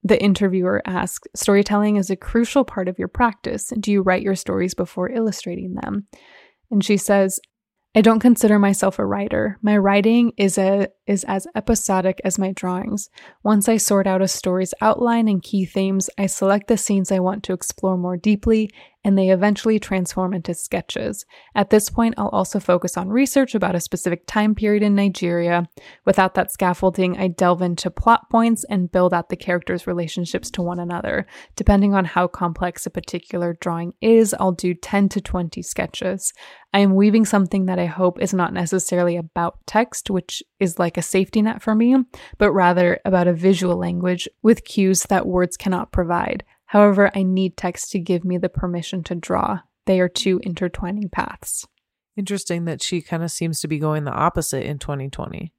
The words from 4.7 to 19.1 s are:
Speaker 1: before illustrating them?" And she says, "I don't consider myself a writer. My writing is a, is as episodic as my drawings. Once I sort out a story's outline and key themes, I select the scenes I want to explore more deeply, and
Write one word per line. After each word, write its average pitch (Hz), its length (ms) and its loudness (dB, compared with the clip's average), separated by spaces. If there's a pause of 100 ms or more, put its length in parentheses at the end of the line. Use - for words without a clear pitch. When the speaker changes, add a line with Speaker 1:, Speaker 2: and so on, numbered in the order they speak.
Speaker 1:
before 180 380 -4
illustrating 190 640 -4
them?" 202 340 -8 (640)
And 202 120 2
she 202 140 2
says, 196 420 2 (540)
"I 220 80 6
don't 220 180 6
consider 214 380 6
myself 196 420 2
a 208 60 0
writer. 202 560 -2
My 208 160 2
writing 208 600 4
is 196 200 2
a, 196 300 2 (200)
is 202 180 0
as 196 300 -4
episodic 190 680 -2
as 185 160 -2
my 190 120 -2
drawings. 190 580 -6 (340)
Once 208 260 2
I 226 80 4
sort 196 300 2
out 190 140 2
a 190 60 2
story's 185 540 -2
outline 233 460 2
and 196 160 0
key 196 220 -2
themes, 190 520 -2
I 196 100 -2
select 196 400 0
the 226 100 2
scenes 196 340 0
I 190 80 2
want 190 240 -2
to 190 100 -4
explore 185 440 -4
more 180 200 -4
deeply, 214 520 2 (360)
and 196 120 4